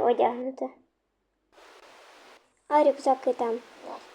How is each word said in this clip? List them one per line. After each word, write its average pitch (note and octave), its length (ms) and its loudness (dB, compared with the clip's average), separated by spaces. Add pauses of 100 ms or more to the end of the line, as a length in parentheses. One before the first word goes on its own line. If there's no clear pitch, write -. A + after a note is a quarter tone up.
одягнута. A#3+ 640 0 (2000)
А D4 160 4
рюкзаки C4+ 480 0
там. A#3+ 280 -4 (540)